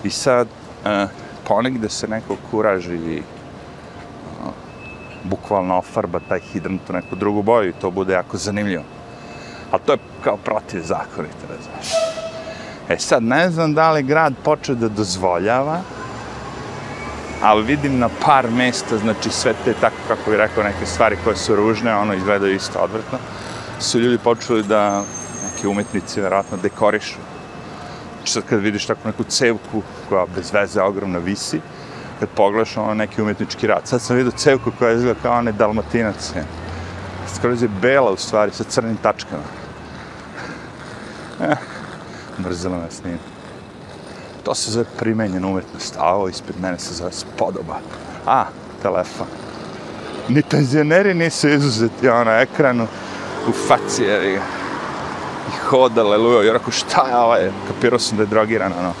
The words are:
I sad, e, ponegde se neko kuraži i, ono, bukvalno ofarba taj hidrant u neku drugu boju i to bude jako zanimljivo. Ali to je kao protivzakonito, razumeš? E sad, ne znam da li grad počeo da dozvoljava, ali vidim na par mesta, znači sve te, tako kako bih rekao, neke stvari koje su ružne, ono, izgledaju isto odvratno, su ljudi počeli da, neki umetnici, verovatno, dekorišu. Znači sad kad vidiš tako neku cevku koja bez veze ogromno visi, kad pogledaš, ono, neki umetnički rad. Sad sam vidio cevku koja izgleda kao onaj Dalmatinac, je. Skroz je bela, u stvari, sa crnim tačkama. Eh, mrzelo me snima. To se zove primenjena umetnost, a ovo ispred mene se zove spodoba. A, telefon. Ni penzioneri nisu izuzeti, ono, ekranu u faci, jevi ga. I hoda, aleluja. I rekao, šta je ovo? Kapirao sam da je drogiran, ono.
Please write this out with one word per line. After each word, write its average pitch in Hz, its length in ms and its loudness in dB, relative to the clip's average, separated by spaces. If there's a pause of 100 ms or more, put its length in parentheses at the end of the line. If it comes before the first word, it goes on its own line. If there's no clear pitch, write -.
I 101 60 -2
sad, 123 380 4 (380)
e, 101 220 2 (400)
ponegde 113 420 0
se - 180 -6
neko 107 280 -4 (160)
kuraži 95 440 2
i, 82 260 -4 (1200)
ono, - 120 -10 (720)
bukvalno 92 540 0
ofarba 90 420 -2 (100)
taj 95 100 0
hidrant 90 500 -6
u 92 40 -4
neku 90 220 -6
drugu 104 260 0
boju 107 280 4
i 82 120 -8
to 95 100 0
bude 95 220 0
jako 90 240 -2
zanimljivo. 98 460 -2 (880)
Ali - 140 2
to 151 60 4
je 127 80 4 (240)
kao 104 140 2
protivzakonito, 87 1120 -4
razumeš? - 420 -10 (1000)
E - 100 2
sad, 131 240 2
ne 147 260 4
znam 160 240 2
da 160 180 6
li 151 120 2
grad 147 300 4 (100)
počeo 151 320 2
da 113 140 2
dozvoljava, 101 920 0 (1600)
ali 107 220 6
vidim 139 360 2
na 117 100 4 (160)
par 131 260 6
mesta, 120 460 2
znači 107 320 0
sve 113 240 2 (120)
te, 120 80 4
tako 110 220 2 (120)
kako 107 220 0
bih 107 100 4
rekao, 107 240 2
neke 101 220 -2
stvari 107 380 4
koje 107 120 4
su 107 200 2
ružne, 110 400 2
ono, 104 180 2
izgledaju 98 420 2
isto 95 240 -4
odvratno, 107 380 -2 (640)
su - 200 0
ljudi 120 180 4
počeli 117 460 2
da, 101 400 2 (480)
neki - 160 -4
umetnici, 101 540 -2
verovatno, 98 360 0
dekorišu. 104 600 0 (1000)
Znači - 160 -6
sad 104 180 -2
kad 113 100 4
vidiš 104 260 0
tako 110 200 0
neku 110 180 -4
cevku 113 580 0 (280)
koja 92 160 4 (100)
bez 92 180 -6
veze 101 280 2
ogromno 95 380 0
visi, 90 420 -4 (580)
kad 107 100 0
pogledaš, 107 480 4
ono, 107 160 0
neki 107 280 -2
umetnički 107 460 -2
rad. 92 160 6
Sad 123 180 0
sam 123 140 0
vidio 123 160 4
cevku 127 480 4
koja 117 140 6
izgleda 120 280 2
kao 120 160 4
onaj 117 160 2
Dalmatinac, 110 840 0
je. 85 100 -4 (880)
Skroz 120 260 0
je 120 80 4 (120)
bela, 127 300 6
u 95 60 0
stvari, 107 340 2
sa - 120 -6
crnim 113 340 0
tačkama. - 460 -2 (2000)
Eh, 156 140 0 (840)
mrzelo 90 380 -2
me 82 140 -6
snima. 85 260 -8 (1300)
To - 120 0
se - 160 -4
zove 113 140 2 (120)
primenjena 107 500 0
umetnost, - 520 -4
a 87 160 4
ovo 98 140 0
ispred - 320 -10
mene 90 180 -2
se - 140 -8
zove 87 180 -6
spodoba. - 680 -4 (460)
A, 127 200 4 (360)
telefon. 92 460 -2 (1000)
Ni 139 120 6
penzioneri 151 720 4
nisu 165 360 2
izuzeti, 127 600 4
ono, 117 220 6
ekranu 123 560 4 (600)
u 117 40 2
faci, 110 520 2
jevi 98 300 4
ga. 98 80 0 (1040)
I - 100 -6 (120)
hoda, 123 320 8
aleluja. 110 420 6
I 110 100 6
rekao, 120 180 2
šta - 360 2
je 123 80 2
ovo? 117 200 6 (320)
Kapirao 120 320 4
sam - 180 0
da 107 60 4
je 104 40 2
drogiran, 107 520 2
ono. 90 220 -2